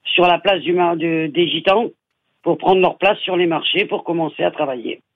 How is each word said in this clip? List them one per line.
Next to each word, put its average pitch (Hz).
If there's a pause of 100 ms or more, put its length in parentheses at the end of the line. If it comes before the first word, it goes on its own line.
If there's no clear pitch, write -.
sur -
la 175
place 190
du 165
mar-, 175
de, 160
des 165
Gitans 190 (520)
pour 165
prendre 185
leur 170
place 202
sur 185
les 175
marchés 160
pour 143
commencer 165
à 175
travailler. 135 (140)